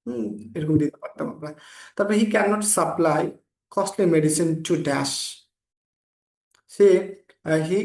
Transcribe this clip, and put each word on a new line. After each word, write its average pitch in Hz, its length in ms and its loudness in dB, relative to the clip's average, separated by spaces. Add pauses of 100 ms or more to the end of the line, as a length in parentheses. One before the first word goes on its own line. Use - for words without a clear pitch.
হুম, 110 480 -8
এরকম 156 240 0
দিতে 147 180 0
পারতাম - 340 -10
আমরা। 151 240 -14 (420)
তারপরে 208 200 0
he 220 100 4
cannot 208 360 0
supply 160 680 0 (460)
costly 196 380 0
medicine 156 480 0
to 170 220 0
dash। 139 480 -4 (1400)
সে, 190 460 4 (300)
আহ, 160 280 0
he 190 120 0